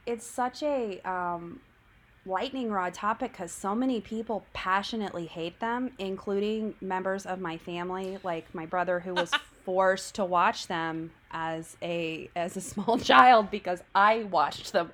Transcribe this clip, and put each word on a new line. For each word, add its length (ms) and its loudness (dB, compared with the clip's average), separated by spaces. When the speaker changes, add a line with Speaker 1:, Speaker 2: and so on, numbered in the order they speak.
Speaker 1:
it's 200 -6
such 380 -4
a, 380 -2
um, 580 -4
lightning 460 -2
rod 220 0
topic 400 -4
'cause 180 -10
so 220 -4
many 260 0
people 540 -6
passionately 720 -2
hate 340 -8
them, 380 -2
including 800 -2
members 460 -4
of 140 -6
my 180 -6
family, 680 -6
like 300 -6
my 120 -8
brother, 340 0
who 160 -6
was 160 0
Speaker 2:
<laughs> 180 -20
Speaker 1:
forced 500 2
to 100 0
watch 420 2
them 440 -4
as 500 -6
a, 540 -4
as 220 -4
a 40 -4
small 380 0
<laughs> 120 2
child 380 10
because 320 -4
I 280 6
watched 480 0
them 220 0